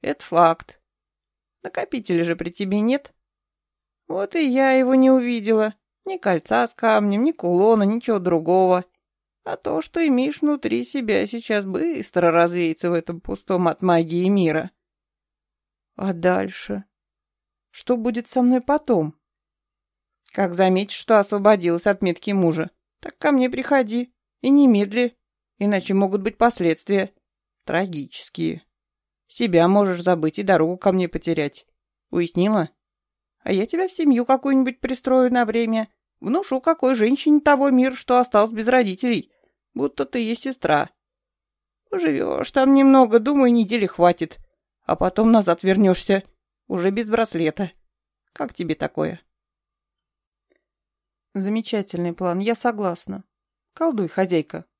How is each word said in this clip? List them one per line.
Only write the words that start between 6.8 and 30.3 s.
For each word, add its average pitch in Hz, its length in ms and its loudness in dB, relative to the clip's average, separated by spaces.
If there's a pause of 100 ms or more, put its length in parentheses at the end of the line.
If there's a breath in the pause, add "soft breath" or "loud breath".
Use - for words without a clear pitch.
ни 320 80 0
кулона, 208 520 2
ничего 220 360 0
другого. 180 680 2 (580)
А - 140 -8
то, 311 240 -4
что 330 240 -4
имеешь 269 360 0
внутри 247 420 -2
себя, 214 440 -2
сейчас 214 380 -6
быстро 190 680 -2
развеется 170 580 0
в 175 40 -2
этом 170 280 -6
пустом 180 460 -4
от 156 140 -4
магии 170 480 0
мира". 175 420 0 (1200)
"А 196 180 -6
дальше? 185 720 -4 (840)
Что - 280 -4
будет 233 300 -6
со - 140 -2
мной 247 200 2
потом?" 247 540 -2 (1160)
"Как 190 220 -4
заметишь, 185 440 0
что 220 220 2
освободилась 196 680 0
от 196 140 0
метки 180 300 -4
мужа, 165 400 0 (280)
так - 180 -16
ко - 140 0
мне 254 180 2
приходи. 247 640 -2 (280)
И 247 80 -2
немедли, 240 680 4 (400)
иначе 202 360 -2
могут 196 280 0
быть 208 160 -6
последствия. 190 720 0 (540)
Трагические. 160 1000 -8 (640)
Себя 175 400 0
можешь 190 360 2
забыть 165 360 -2